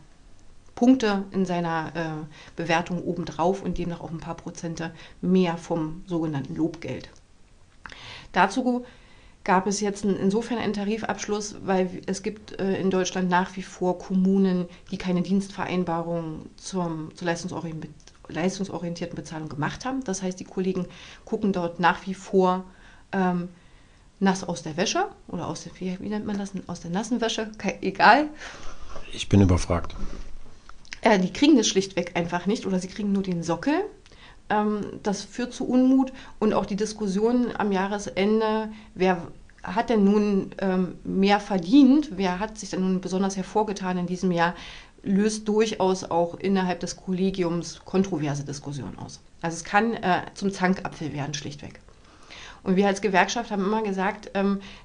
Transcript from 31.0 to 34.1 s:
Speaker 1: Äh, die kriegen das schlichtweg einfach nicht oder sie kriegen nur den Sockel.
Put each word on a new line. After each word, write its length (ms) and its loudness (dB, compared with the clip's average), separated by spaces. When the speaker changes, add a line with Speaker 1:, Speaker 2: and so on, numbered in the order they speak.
Speaker 1:
Äh, 160 8
die 140 2
kriegen 240 8
das 100 6
schlichtweg 480 0
einfach 320 -2
nicht 180 0
oder 140 0
sie 80 -2
kriegen 260 -4
nur 120 2
den 180 -2
Sockel. 320 0